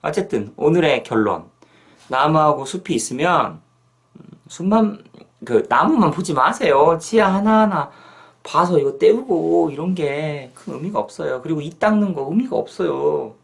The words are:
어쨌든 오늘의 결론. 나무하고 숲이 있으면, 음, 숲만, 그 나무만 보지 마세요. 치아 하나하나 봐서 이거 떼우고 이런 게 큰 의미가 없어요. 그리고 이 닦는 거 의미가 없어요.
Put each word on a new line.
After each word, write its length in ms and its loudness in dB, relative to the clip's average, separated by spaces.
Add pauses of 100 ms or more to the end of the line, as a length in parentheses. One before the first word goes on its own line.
어쨌든 540 -4
오늘의 460 2
결론. 440 -2 (600)
나무하고 580 2
숲이 300 -6
있으면, 640 -2 (560)
음, 40 -20 (260)
숲만, 580 0 (400)
그 240 2
나무만 440 4
보지 200 -6
마세요. 680 2
치아 340 2
하나하나 560 2 (540)
봐서 340 0
이거 200 -2
떼우고 760 2
이런 240 -4
게 580 -6
큰 200 -14
의미가 260 -6
없어요. 420 -8
그리고 180 -4
이 100 -10
닦는 440 0
거 140 -6
의미가 260 -2
없어요. 880 -4